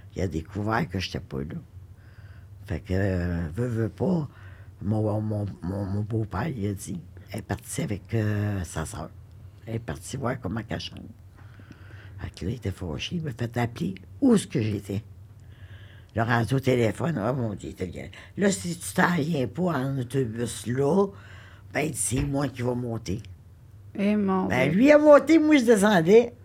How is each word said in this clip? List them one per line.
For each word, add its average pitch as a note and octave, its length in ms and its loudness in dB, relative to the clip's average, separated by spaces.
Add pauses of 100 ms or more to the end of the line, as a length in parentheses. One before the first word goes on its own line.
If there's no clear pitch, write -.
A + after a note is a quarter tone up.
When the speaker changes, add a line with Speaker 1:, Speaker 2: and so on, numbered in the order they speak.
(160)
Speaker 1:
Il F2 60 0
a F#2 60 0
découvert G#2 600 -2
que G2 100 -4
j'étais D2+ 220 -6
pas - 180 -10
là. D2+ 180 -8 (1080)
Fait D#2+ 140 -4
que, - 120 -6
euh, F2+ 640 0
veut, A#2+ 140 -2
veut A2+ 200 0
pas, E3 400 0 (540)
mon, G#2+ 380 0
mon, G#2+ 260 -2 (160)
mon, G2 240 -4
mon G2 160 -2
beau-père, G#2+ 460 -2
il A2+ 200 -4
a G#2 60 -2
dit, - 260 -8 (300)
elle G#2+ 100 -8
est - 20 -14
partie - 400 -6
avec, G#2 200 -4 (120)
euh, G#2 500 0
sa D#2+ 200 -4
sœur. D#2 260 -10 (560)
Elle A2+ 100 -6
est - 20 -4
partie - 380 -8
voir B2 240 -4
comment G#2+ 280 -4
elle D#2 120 -6
chante. - 180 -12 (1200)
Fait - 160 -8
que - 120 -10
là, F#2+ 40 -2
il - 60 -4
était F#2+ 160 -6
fâché, E2 440 -8
il D#3+ 60 -4
m'a D3+ 80 -6
fait A#2 260 -6
appeler E3 380 -2 (260)
où B3+ 140 6
est-ce F#3 120 2
que - 140 -2
j'étais. G2+ 420 -4 (1160)
Le A2+ 60 2
rendu A#2 300 2
au C3+ 40 2
téléphone, « B2 720 2
Oh B2+ 40 0
mon A#2 220 -2
Dieu, - 180 -10
t'es F#2 140 -6
bien. C#2 200 -10 (300)
Là, G3 140 2
si F3 260 -6
tu - 160 -10
t'en F3 240 2
viens D3 300 0
pas D#3+ 320 -2
en C3+ 200 -2
autobus A#2 680 -4
là, C#3 400 2 (640)
ben, D3 220 -2
c'est C3 280 -2
moi C#3 260 -2
qui - 140 -8
vais B2 120 -2
monter. » A2+ 480 -6 (760)
Speaker 2:
Eh, G#3 200 2
mon F#3+ 300 2
Speaker 1:
Ben, C3 220 4
Speaker 2:
Dieu. E3+ 120 2
Speaker 1:
lui C#4+ 100 8
a D4+ 80 10
monté, D4+ 400 10
moi, D4+ 200 8
je B3 40 6
descendais. G#3+ 720 8 (120)